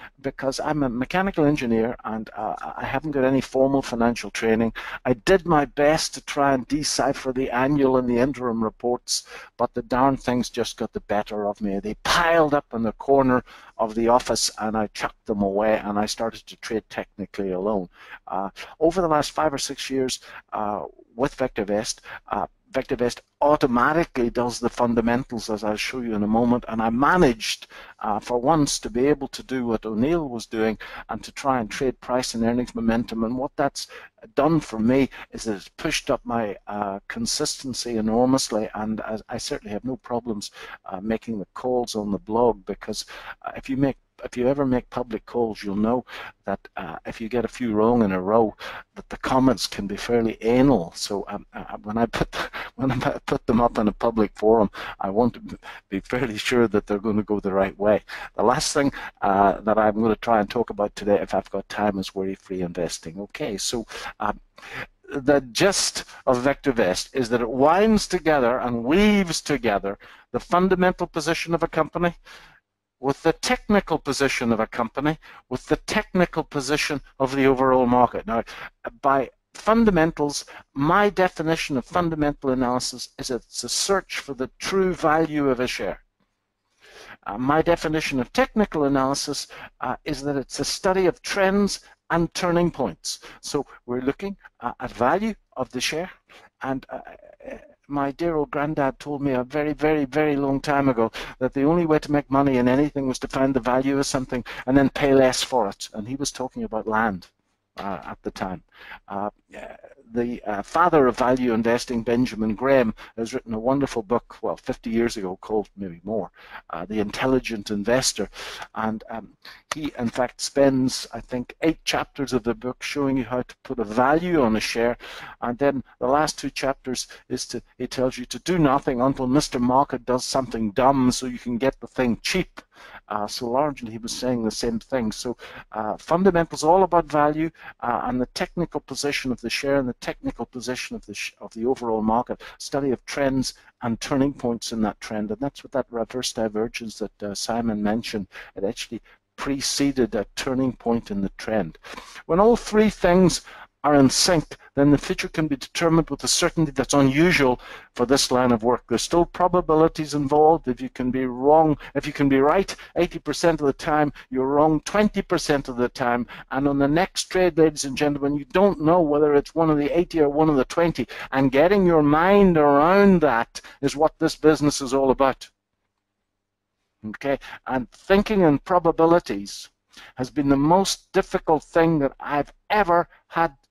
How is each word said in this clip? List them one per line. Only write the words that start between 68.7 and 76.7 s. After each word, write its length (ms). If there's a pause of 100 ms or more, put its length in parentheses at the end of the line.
weaves 560
together 580 (340)
the 80
fundamental 640
position 480
of 80
a 60
company 460 (880)
with 200
the 100
technical 640
position 540
of 80
a 60
company, 500 (320)
with 200
the 80
technical 680
position 560 (180)